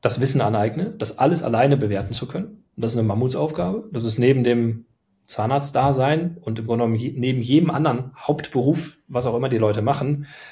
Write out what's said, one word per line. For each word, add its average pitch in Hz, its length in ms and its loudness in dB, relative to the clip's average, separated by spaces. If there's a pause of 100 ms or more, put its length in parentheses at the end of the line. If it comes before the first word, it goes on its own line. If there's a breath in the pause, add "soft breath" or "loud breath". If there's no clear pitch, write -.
das 120 200 0
Wissen 131 200 2
aneigne, 117 580 0
das - 200 -8
alles 160 240 2
alleine 127 340 4
bewerten 104 380 -2
zu - 120 -6
können. - 380 -10 (120)
Und - 80 -6
das 117 80 -2
ist 123 60 -2
eine 110 80 2
Mammutsaufgabe. 147 840 -2
Das 113 120 -4
ist 113 140 -2
neben 127 260 4
dem 117 420 0 (400)
Zahnarztdasein 139 1120 0
und 113 180 -6
im 113 80 -8
Grunde 117 180 0
genommen 113 120 2
je-, 123 200 -4
neben 127 260 0
jedem 147 280 4
anderen 131 460 -2
Hauptberuf, - 840 -2 (100)
was 127 180 -2
auch 117 100 0
immer 127 120 -2
die 120 100 0
Leute 107 240 2
machen, 143 440 0 (260 loud breath)